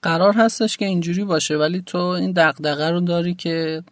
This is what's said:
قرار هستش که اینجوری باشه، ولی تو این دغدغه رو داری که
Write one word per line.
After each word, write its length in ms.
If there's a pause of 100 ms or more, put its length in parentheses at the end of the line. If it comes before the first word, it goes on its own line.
قرار 320
هستش 440
که 80
اینجوری 380
باشه، 340
ولی 240
تو 160
این 340
دغدغه 600
رو 80
داری 340
که 580